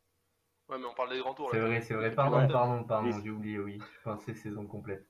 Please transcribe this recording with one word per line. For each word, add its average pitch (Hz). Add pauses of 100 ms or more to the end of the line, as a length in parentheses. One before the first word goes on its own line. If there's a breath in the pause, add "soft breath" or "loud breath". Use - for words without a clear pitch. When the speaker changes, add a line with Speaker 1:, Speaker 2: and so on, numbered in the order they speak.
(680)
Speaker 1:
Ouais, 131
mais 127
on 120
parle 127
des 127
grands 131
tours, 139
Speaker 2:
C'est 113
Speaker 1:
là. 113
Speaker 2:
vrai, 117
c'est 117
vrai. 110
Speaker 1:
Et 113
Speaker 2:
Pardon, 139
Speaker 3:
Ouais. 135
Speaker 2:
pardon, 123
pardon, 110
Speaker 3:
Et 104
Speaker 2:
j'ai 107
oublié, 107
oui. 101
Je -
pensais 107
saison 104
complète. 98